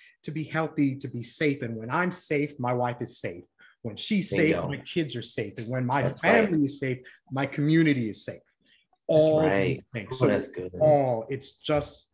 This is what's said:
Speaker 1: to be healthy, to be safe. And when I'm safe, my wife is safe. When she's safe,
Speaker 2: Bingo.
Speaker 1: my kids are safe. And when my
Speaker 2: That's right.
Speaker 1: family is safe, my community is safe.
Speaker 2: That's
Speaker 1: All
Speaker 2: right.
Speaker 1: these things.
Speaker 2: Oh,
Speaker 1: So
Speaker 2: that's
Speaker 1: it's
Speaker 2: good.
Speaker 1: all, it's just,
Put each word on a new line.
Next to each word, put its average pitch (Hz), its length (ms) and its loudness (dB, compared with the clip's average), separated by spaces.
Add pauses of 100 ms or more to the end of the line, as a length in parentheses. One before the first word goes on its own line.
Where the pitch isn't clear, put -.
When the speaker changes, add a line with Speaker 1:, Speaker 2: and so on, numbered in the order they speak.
(220)
Speaker 1:
to - 80 -12
be 151 140 -6
healthy, 151 520 0
to 135 120 -8
be 120 140 -8
safe. 143 380 -2
And 117 160 -6
when 113 140 -8
I'm 175 220 0
safe, 147 460 -4
my 120 140 0
wife 123 300 -2
is - 180 -10
safe. 90 240 -10 (380)
When 110 140 -10
she's 196 320 -2
safe, 98 260 4
Speaker 2:
Bingo. 85 140 -4
Speaker 1:
my - 80 -6
kids 147 400 -6
are 113 60 -6
safe. - 340 -8
And 113 120 -8
when 127 180 -2
my 131 160 0
Speaker 2:
That's - 200 -2
right. 214 220 6
Speaker 1:
family 160 220 2
is - 120 -4
safe, 131 200 -2 (320)
my 135 160 -2
community 147 640 4
is - 160 -10
safe. - 160 -10 (680)
Speaker 2:
That's 156 160 6
Speaker 1:
All 156 160 6
Speaker 2:
right. 123 360 4
Speaker 1:
these - 140 -12
things. 104 220 -8
Speaker 2:
Oh, - 40 -8
Speaker 1:
So 139 100 4
Speaker 2:
that's 127 220 2
Speaker 1:
it's - 60 -20
Speaker 2:
good. 92 180 -8 (100)
Speaker 1:
all, 135 480 4
it's - 260 -10
just, - 580 -4